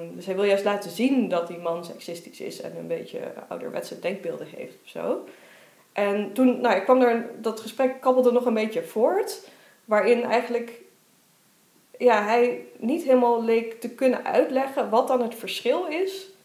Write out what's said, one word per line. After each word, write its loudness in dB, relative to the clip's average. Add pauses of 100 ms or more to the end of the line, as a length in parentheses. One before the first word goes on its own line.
(120)
dus -14
hij -4
wil 0
juist 2
laten -2
zien 0
dat -2
die -12
man -6
seksistisch -14
is -10
en -12
een -12
beetje -8 (280)
ouderwetse -10
denkbeelden -8
heeft -14
of -20
zo. -6 (720)
En -2
toen, 4
nou, 4
ik 0
kwam 6
er, 4 (160)
dat -4
gesprek -4
kabbelde 4
nog 2
een 2
beetje -2
voort, -2 (360)
waarin 4
eigenlijk, -2 (1300)
ja, 6
hij 2 (120)
niet -2
helemaal 4
leek 0
te -6
kunnen 0
uitleggen 0
wat 2
dan 2
het -4
verschil -2
is -4 (180)